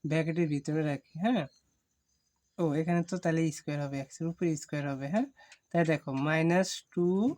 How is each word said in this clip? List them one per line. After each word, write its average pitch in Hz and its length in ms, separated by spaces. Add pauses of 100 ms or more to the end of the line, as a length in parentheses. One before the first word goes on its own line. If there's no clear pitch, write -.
ব্র্যাকেটের 160 500
ভিতরে 151 260 (100)
রাখি, - 240 (100)
হ্যাঁ? 220 200 (1120)
ও, 175 60 (160)
এখানে 175 200 (100)
তো 185 120
তাহলে 165 180 (180)
স্কয়ার 147 260
হবে, 139 200
x - 60 (100)
এর 165 100
উপরে 170 180 (140)
স্কয়ার 147 300
হবে, 135 200
হ্যাঁ? 240 140 (440)
তাই 170 200
দেখো 143 200 (160)
মাইনাস 165 440 (220)
টু 175 160 (300)